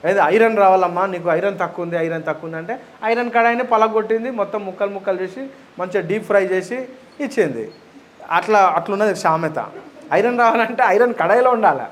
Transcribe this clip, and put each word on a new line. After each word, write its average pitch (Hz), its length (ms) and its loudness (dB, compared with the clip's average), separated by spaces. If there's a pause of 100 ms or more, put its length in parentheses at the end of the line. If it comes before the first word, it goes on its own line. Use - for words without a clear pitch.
"ఏది 190 180 2
ఐరన్ 220 340 4
రావాలమ్మా, 185 480 4
నీకు 175 240 -4
ఐరన్ 185 300 -2
తక్కువ 175 260 -6
ఉంది, 170 100 -6
ఐరన్ 165 280 -4
తక్కువ 160 240 -6
ఉంది" 160 100 -10
అంటే 170 220 -8 (240)
ఐరన్ 233 280 -2
కడాయిని 233 320 2
పలగొట్టింది, 220 680 0
మొత్తం 208 340 -6
ముక్కలు 202 240 -6
ముక్కలు 190 320 -6
చేసి 190 260 -10 (320)
మంచిగా 180 280 -4
డీప్ 214 180 -4
ఫ్రై 202 200 2
చేసి 208 420 -4 (320)
ఇచ్చింది. 147 520 -4 (600)
అట్లా, 190 280 2
అట్లున్నది 190 560 2
సామెత. 160 500 -2 (480)
ఐరన్ 233 260 2
రావాలంటే 233 460 2
ఐరన్ 226 280 2
కడాయిలో 233 380 2
ఉండాలి 180 400 2